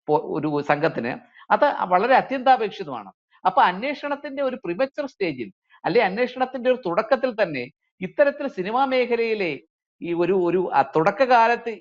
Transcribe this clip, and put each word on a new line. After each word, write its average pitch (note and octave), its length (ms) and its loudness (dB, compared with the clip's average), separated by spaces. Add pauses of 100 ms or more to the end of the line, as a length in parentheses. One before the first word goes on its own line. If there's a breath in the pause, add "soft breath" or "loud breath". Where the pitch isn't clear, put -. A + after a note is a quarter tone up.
പോ-, D3+ 140 4
ഒരു D3 440 -2
സംഘത്തിന് D3+ 500 0 (360 soft breath)
അത് C#4 360 2
വളരെ G3+ 260 4
അത്യന്താപേക്ഷിതമാണ്. G#3 960 0 (340 soft breath)
അപ്പൊ - 160 4
അന്വേഷണത്തിന്റെ C#4 800 -2
ഒരു B3+ 120 -2
പ്രിമച്വർ B3+ 500 -6
സ്റ്റേജിൽ C#3 460 -8 (340 soft breath)
അല്ലെ G3 180 2
അന്വേഷണത്തിന്റെ B3 640 -2
ഒരു B3 160 0
തുടക്കത്തിൽ A3 580 0
തന്നെ C#3+ 280 -4 (300)
ഇത്തരത്തിൽ C#4+ 460 0
സിനിമാ A3+ 380 -2
മേഖലയിലെ A3+ 760 -2 (420)
ഈ E3+ 120 -6
ഒരു, E3+ 200 2
ഒരു, F3+ 400 0
ആ, C#3+ 80 4
തുടക്കകാലത്ത് A#3 1000 2